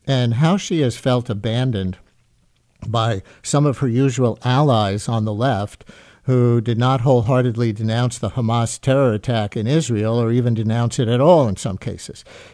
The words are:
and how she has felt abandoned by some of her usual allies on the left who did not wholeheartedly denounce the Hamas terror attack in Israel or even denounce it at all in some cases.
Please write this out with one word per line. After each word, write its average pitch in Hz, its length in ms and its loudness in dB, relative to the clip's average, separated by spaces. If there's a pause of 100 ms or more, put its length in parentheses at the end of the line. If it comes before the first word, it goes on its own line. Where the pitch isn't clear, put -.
and 123 280 0
how 165 220 2
she 170 240 -2
has 123 160 0
felt 123 320 -2
abandoned 110 720 -4 (880)
by 110 340 -2 (220)
some 143 240 2
of 131 100 -2
her 139 100 -2
usual 123 560 0
allies 120 640 2
on 113 160 0
the 107 120 -4
left 107 520 -4 (360)
who 120 360 2
did 113 200 -2
not 127 220 2
wholeheartedly 120 720 2
denounce 113 440 -2
the 104 140 -6
Hamas 117 500 -2
terror 131 320 2
attack 107 420 -2
in 110 120 -2
Israel 117 520 0
or 113 120 0
even 120 240 2
denounce 113 420 -2
it 127 100 0
at 123 140 0
all 151 260 6
in 95 100 -4
some 95 200 -6
cases. - 480 -12 (280)